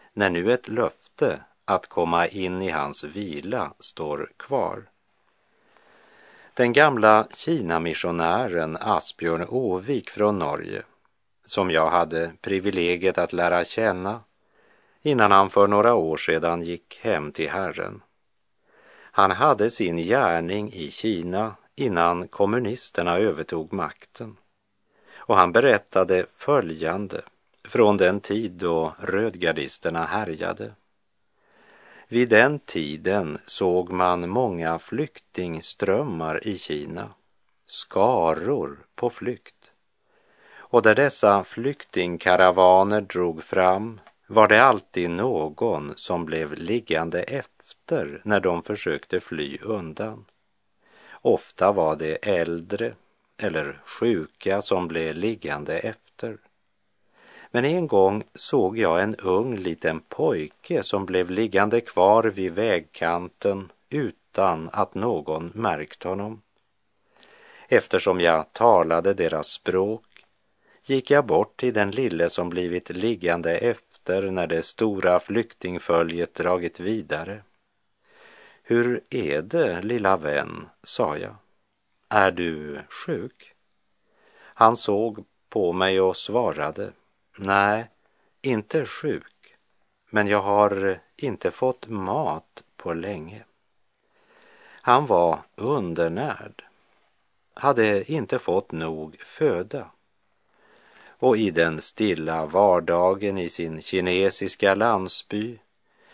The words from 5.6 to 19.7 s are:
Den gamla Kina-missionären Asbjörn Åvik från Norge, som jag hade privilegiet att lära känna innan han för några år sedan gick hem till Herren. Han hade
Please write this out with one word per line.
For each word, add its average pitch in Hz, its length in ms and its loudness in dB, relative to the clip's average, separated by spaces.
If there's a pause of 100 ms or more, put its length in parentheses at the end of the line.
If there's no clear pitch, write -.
Den 120 180 2
gamla 110 540 6 (100)
Kina-missionären 85 1400 -2
Asbjörn 85 680 -2
Åvik 110 640 -4
från 104 280 0
Norge, 73 440 -6 (600)
som 92 260 0
jag 80 200 2
hade 82 500 0
privilegiet 92 800 -2
att 87 140 -2
lära 87 320 0
känna 104 560 -2 (840)
innan 120 280 4
han 98 200 6
för 101 180 6
några 107 260 4
år 80 220 0
sedan 85 460 -2
gick 85 400 -10
hem 76 300 -2
till 78 180 -6
Herren. 92 520 -8 (880)
Han - 400 2
hade 110 400 2